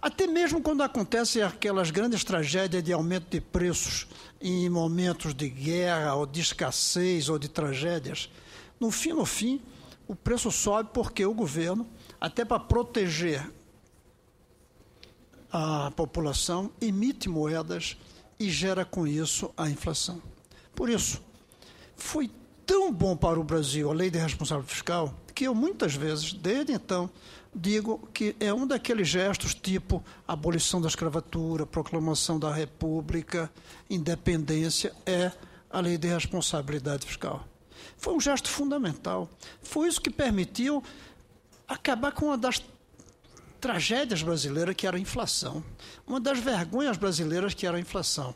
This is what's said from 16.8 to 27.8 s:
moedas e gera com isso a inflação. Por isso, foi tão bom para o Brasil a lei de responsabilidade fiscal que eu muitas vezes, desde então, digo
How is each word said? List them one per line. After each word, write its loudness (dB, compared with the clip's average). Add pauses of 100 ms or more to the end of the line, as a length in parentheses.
moedas -2 (420)
e 0
gera 2
com -2
isso 0
a 0
inflação. -2 (520)
Por 0
isso, 0 (760)
foi -2 (340)
tão 4
bom 4
para 4
o 0
Brasil 0
a 2
lei 2
de -2
responsabilidade -2
fiscal 0 (220)
que 0
eu 2
muitas 2
vezes, -2
desde 0
então, 0 (440)
digo 0